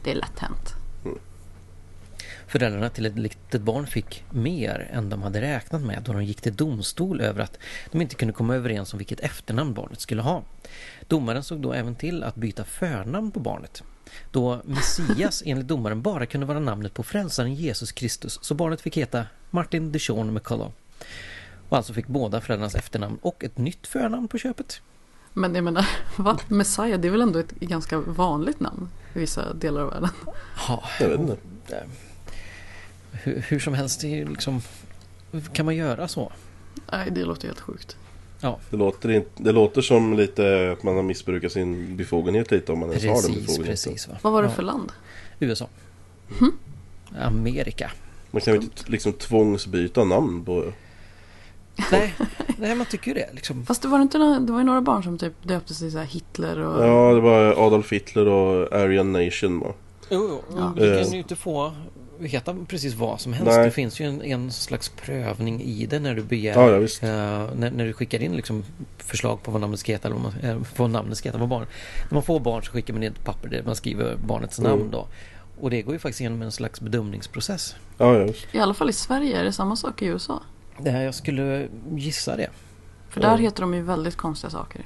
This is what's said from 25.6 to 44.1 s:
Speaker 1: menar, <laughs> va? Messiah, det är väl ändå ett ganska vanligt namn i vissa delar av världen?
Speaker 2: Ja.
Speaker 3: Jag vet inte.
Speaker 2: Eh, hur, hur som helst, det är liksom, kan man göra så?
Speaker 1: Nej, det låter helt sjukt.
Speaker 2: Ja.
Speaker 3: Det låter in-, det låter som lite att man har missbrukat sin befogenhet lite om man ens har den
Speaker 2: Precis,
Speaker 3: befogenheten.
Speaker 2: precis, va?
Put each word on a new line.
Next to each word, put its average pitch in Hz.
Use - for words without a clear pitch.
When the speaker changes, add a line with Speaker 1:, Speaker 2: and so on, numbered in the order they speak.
Speaker 1:
menar, 175
<laughs> -
va? 202
Messiah, 202
det 175
är 180
väl 233
ändå 180
ett 165
ganska 165
vanligt 170
namn -
i 175
vissa -
delar 147
av 139
världen? -
Speaker 2:
Ja. 120
Speaker 3:
Jag 110
vet 143
inte. 143
Speaker 2:
Eh, -
hur, 127
hur 143
som 143
helst, 135
det 151
är 147
liksom, 139
kan 156
man 160
göra 160
så? -
Speaker 1:
Nej, 185
det -
låter -
helt -
sjukt. -
Speaker 2:
Ja. -
Speaker 3:
Det 104
låter 101
in-, 107
det 110
låter 107
som 113
lite 98
att -
man 95
har 95
missbrukat 90
sin 90
befogenhet 90
lite 90
om 82
man 82
ens 82
har 107
den 117
Speaker 2:
Precis, -
Speaker 3:
befogenheten. 80
Speaker 2:
precis, -
va? -